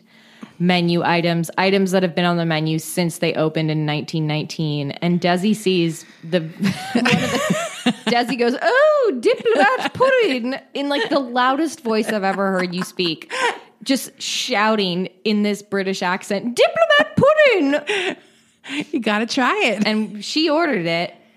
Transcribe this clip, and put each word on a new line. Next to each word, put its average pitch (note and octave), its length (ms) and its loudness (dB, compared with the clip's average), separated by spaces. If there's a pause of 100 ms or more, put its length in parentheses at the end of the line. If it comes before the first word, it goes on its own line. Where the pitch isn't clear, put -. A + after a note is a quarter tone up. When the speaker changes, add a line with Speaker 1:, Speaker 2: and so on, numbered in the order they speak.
(640)
Speaker 1:
menu F3 400 2
items, E3+ 540 0
items G3 340 2
that F#3+ 120 2
have E3+ 120 -2
been F3+ 100 2
on F3 120 2
the E3+ 80 0
menu D#3+ 340 0
since E3+ 380 -2
they E3 160 -2
opened D#3 360 0
in D#3 160 0
nineteen D3+ 420 -2
nineteen. D3+ 640 -4 (100)
And F3 180 2
Desi F3+ 360 2
sees F3 500 0 (180)
the, E3 160 -2
<laughs> E3 540 -4
one - 120 0
of - 160 2
the, D#5 720 -2 (120)
Desi A#3+ 340 0
goes, A#3+ 220 2
"Oh, C5 580 4
diplomat A4 760 2
pudding," F4+ 600 2 (180)
in, C#4 160 -4
like, F4 200 -2
the D#4+ 100 2
loudest C4 640 0
voice A3 260 0
I've G#3+ 160 -2
ever F#3+ 300 0
heard F3+ 200 -2
you F3+ 100 -4
speak. - 480 -4 (520)
Just - 380 -4
shouting G3+ 880 0 (160)
in G#3+ 180 2
this G3+ 180 -2
British G3 400 -4
accent, G3+ 540 -2
"Diplomat D5+ 640 2
pudding!" G4 1000 2 (760)
Speaker 2:
You C#4+ 80 -2
gotta G#3+ 240 2
try C#4 400 0
it. G#3 200 0
Speaker 1:
And G#3+ 380 -2
she D#4 260 0
ordered C#4+ 360 0
it. E3+ 280 -2 (240)